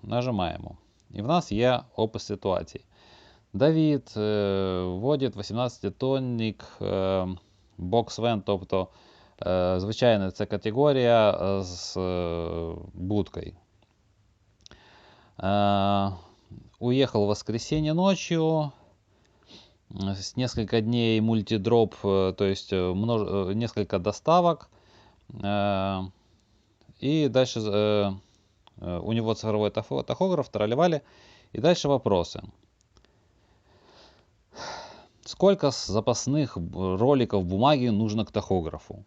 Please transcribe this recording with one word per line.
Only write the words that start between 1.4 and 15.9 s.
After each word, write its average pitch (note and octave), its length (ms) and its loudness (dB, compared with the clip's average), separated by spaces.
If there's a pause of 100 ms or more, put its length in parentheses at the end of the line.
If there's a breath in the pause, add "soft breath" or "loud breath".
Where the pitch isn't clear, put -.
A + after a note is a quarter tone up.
є A#2+ 300 2 (140)
опис A2 280 -2
ситуації. F#2 600 -4 (720 soft breath)
Давід, D3+ 640 2
е, G2 640 0
водить G#2+ 560 -2
вісімнадцятитонник, A#2 1300 -4 (160)
е, F#2+ 460 0 (500 soft breath)
боксвен, A2 640 0
тобто, F#2 460 -2 (580 soft breath)
е, F2+ 340 2
звичайна G#2 520 2
це G#2 140 -4
категорія, A#2 880 4
е, G2 320 0
з, F2+ 340 -10
е, E2+ 760 -2 (180)
будкою. F2 600 -4 (1900 soft breath)
Е, G2+ 720 2 (680 loud breath)